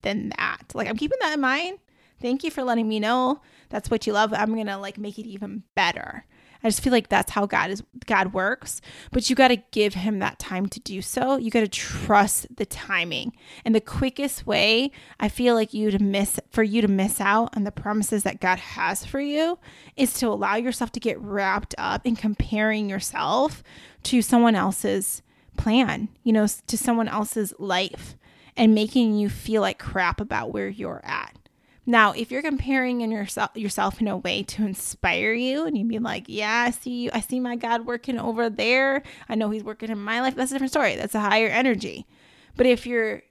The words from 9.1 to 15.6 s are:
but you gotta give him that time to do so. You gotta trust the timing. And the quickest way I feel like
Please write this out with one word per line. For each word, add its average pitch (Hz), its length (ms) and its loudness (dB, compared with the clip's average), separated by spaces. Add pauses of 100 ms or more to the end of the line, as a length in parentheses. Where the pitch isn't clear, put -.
but 247 180 0
you 254 60 4
gotta 247 340 6
give 208 240 2
him 196 240 -2
that 190 220 -2
time 185 300 -4
to - 100 -10
do 190 200 -10
so. 254 380 0
You 226 140 -4
gotta 220 160 4
trust - 880 2
the 208 100 -2
timing. 170 680 -4 (300)
And 226 120 4
the 220 60 6
quickest - 680 -4
way 220 420 4 (300)
I 214 100 2
feel 247 240 2
like 220 220 0